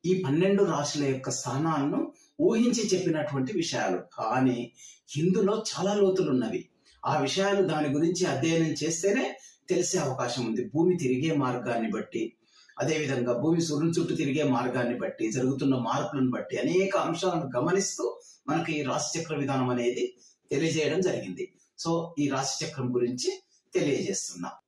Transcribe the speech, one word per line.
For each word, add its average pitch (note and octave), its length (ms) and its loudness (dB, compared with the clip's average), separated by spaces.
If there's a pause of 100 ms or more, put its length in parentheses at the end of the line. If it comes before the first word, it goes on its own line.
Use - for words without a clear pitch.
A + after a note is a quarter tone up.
ఈ F#3 40 4 (120)
పన్నెండు F#3+ 380 4
రాశుల D3 400 0
యొక్క C3+ 260 0
స్థానాలను C#3+ 680 0 (420)
ఊహించి A3+ 420 4 (100)
చెప్పినటువంటి D3 580 0 (100)
విషయాలు, - 360 -2 (200)
కానీ B2 420 2 (580)
ఇందులో F#3+ 360 4 (180)
చాలా F#3+ 300 0
లోతులు F3 340 4
ఉన్నవి. A#2+ 260 -2 (440)
ఆ C3+ 80 0 (120)
విషయాలు G3 360 2 (100)
దాని D3 260 0
గురించి F3+ 260 2 (100)
అధ్యయనం D#3+ 480 2
చేస్తేనే G3 440 0 (440)
తెలిసే F3 360 2
అవకాశం B2+ 440 -2
ఉంది. G#2 140 -2 (100)
భూమి E3+ 240 4
తిరిగే C3+ 340 0 (120)
మార్గాన్ని A#2 520 -2
బట్టి, A2+ 260 -6 (580)
అదేవిధంగా C3+ 640 0
భూమి E3 200 4
సూర్యుని D3+ 340 0
చుట్టూ D#3+ 200 0
తిరిగే C#3+ 280 0 (120)
మార్గాన్ని B2 480 0
బట్టి, - 280 -4
జరుగుతున్న C3+ 440 2
మార్పులను B2+ 600 0
బట్టి G#2+ 220 -6
అనేక F3+ 400 2
అంశాలను E3 500 0 (100)
గమనిస్తూ F#3 460 0 (460)
మనకి E3 300 0
ఈ C#3+ 40 -2
రాశి C3+ 320 -2
చక్ర D#3+ 200 -4
విధానం C3+ 340 0
అనేది B2 360 0 (460)
తెలియజేయడం D3+ 500 0
జరిగింది. - 440 -4 (380)
So, E3 80 0 (280)
ఈ D3 100 4
రాశి C3 320 -2
చక్రం B2+ 340 -4
గురించి B2 340 0 (440)
తెలియజేస్తున్నా. G2 760 -2 (180)